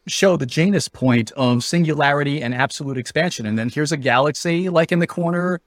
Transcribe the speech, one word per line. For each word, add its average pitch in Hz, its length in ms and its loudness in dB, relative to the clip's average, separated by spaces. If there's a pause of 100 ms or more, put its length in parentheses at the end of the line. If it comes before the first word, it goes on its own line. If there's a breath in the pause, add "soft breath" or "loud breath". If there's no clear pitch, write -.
show 190 320 2
the 139 80 -2
Janus 170 420 0
point 120 440 2
of 123 320 2
singularity 147 760 0
and 120 140 -4
absolute 135 460 -4
expansion. 151 480 -4
And 107 100 -2
then 113 120 -2
here's 147 220 -2
a 160 60 -2
galaxy, 147 720 0
like, 165 220 2
in 175 80 2
the 170 80 0
corner. 175 600 -2